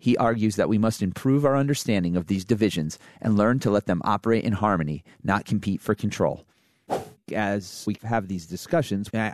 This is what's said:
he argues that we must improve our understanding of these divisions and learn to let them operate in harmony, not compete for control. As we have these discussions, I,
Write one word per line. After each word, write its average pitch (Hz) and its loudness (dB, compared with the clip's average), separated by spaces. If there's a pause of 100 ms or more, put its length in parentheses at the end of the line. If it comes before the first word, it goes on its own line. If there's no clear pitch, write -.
he 120 4
argues 110 2
that 92 2
we 107 2
must 110 0
improve 131 0
our 139 4
understanding 110 0
of 87 -2
these 95 -2
divisions 95 0 (220)
and 110 2
learn 117 4
to 113 0
let 101 2
them 90 0
operate 110 0
in 113 0
harmony, 82 0 (180)
not 98 0
compete 104 -2
for 110 0
control. 92 -2 (880)
As 101 -4
we 104 -4
have 110 -2
these 90 -6
discussions, 98 -4
I, 110 -2